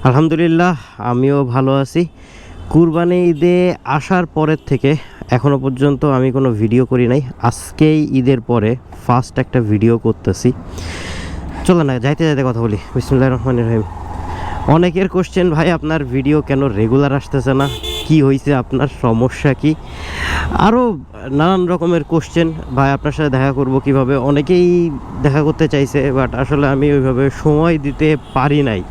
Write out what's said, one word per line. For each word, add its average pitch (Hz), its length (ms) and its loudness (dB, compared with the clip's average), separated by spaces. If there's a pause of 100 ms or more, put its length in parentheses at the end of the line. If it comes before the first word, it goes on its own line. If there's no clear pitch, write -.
আলহামদুলিল্লাহ, 160 720 2 (200)
আমিও 131 480 0
ভালো 131 300 2
আছি। 139 300 0 (640)
কুরবানি 170 560 2
ঈদে 175 480 2 (120)
আসার 160 400 0
পরের 156 400 0
থেকে 139 300 0 (360)
এখনো 135 280 2
পর্যন্ত 135 460 0
আমি 131 260 2
কোনো 131 200 0
ভিডিও 113 340 2
করি 123 220 0
নাই। 131 140 2 (200)
আজকেই 151 760 0
ঈদের 127 240 2
পরে 113 340 0 (320)
ফার্স্ট 131 320 0
একটা 127 220 0
ভিডিও 107 360 2
করতেছি। 117 540 0 (1120)
চলো 175 180 4
না, 131 160 0
যাইতে 143 240 -2
যাইতে 147 220 0
কথা 117 160 -2
বলি। 107 160 0 (180)
বিসমিল্লাহির 131 400 2
রহমানির 120 300 -2
রহিম। 113 160 0 (880)
অনেকের 175 420 2
কোশ্চেন, 180 420 0
"ভাই, 156 200 2
আপনার 156 320 -2
ভিডিও 135 380 0
কেন 139 260 0
রেগুলার 123 460 2
আসতেছে 135 400 -2
না? 135 160 0 (380)
কি 151 160 4
হইছে 135 320 2
আপনার? 131 320 -2 (140)
সমস্যা 123 520 0
কি?" 156 220 0 (800)
আরও 226 440 2 (340)
নানান 175 360 2
রকমের 170 360 0
কোশ্চেন, 165 500 -2 (220)
"ভাই, 139 160 2
আপনার 139 200 -2
সাথে 151 180 -2
দেখা 131 240 0
করব 131 260 0
কিভাবে?" 135 360 0
অনেকেই 165 760 2 (320)
দেখা 147 200 2
করতে 156 240 0
চাইছে, 139 440 0
but 127 260 -2
আসলে 139 300 0
আমি 139 260 2
ওইভাবে 135 360 0 (140)
সময় 156 340 2
দিতে 147 400 0 (160)
পারি 143 300 2
নাই। 107 280 -2